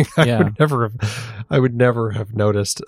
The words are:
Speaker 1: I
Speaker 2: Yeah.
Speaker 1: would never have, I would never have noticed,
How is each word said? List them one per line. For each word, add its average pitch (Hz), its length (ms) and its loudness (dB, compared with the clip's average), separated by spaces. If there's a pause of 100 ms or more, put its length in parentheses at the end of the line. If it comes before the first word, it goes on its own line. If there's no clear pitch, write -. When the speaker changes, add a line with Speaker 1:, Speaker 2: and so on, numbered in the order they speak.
(160)
Speaker 1:
I 160 100 6
Speaker 2:
Yeah. 117 180 2
Speaker 1:
would 107 160 -2
never 139 280 2
have, - 640 -8
I 143 80 2
would 127 160 2
never 113 380 2
have 104 240 -6
noticed, 104 520 0